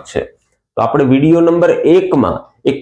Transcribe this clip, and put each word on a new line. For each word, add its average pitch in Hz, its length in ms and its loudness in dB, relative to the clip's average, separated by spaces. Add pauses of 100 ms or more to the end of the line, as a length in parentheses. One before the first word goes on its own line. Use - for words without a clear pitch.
છે. - 180 -8 (560)
તો 110 60 0
આપણે 127 280 0
વીડિયો 156 300 2
નંબર 170 300 2 (140)
એક 165 300 2
માં 101 220 0 (280)
એક 139 160 -2